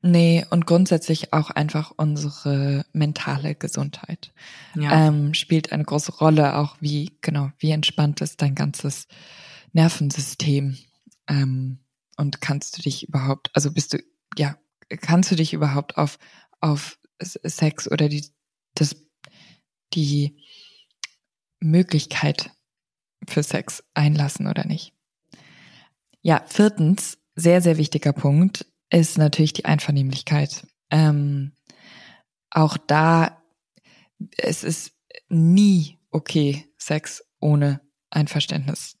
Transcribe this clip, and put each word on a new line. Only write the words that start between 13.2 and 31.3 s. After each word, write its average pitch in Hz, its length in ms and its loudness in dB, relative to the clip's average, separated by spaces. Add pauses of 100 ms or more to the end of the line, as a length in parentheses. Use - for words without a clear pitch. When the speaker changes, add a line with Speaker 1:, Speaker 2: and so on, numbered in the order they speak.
Speaker 1:
also 143 180 0
bist 160 220 -4
du, - 60 -4 (380)
ja, 147 200 -4 (320)
kannst 175 420 0
du 190 60 2
dich 160 160 -2
überhaupt 143 440 -2
auf, 151 220 -2 (400)
auf 147 400 -4 (180)
S-, - 240 -14
Sex - 480 -4
oder 151 200 0
die, 147 160 -6 (500)
das, - 220 -2 (960)
die 147 440 -2 (1200)
Möglichkeit 156 880 0 (760)
für - 160 -2
Sex - 520 -6
einlassen 147 540 0
oder - 180 -4
nicht? - 280 -8 (1300)
Ja, 160 240 2
viertens, 202 720 0 (180)
sehr, 170 260 4
sehr 165 160 4
wichtiger 151 360 0
Punkt, 156 520 2 (280)
ist 165 240 4
natürlich 151 360 2
die - 120 -8
Einvernehmlichkeit. 143 1000 -2 (240)
Ähm, 143 600 2 (1000)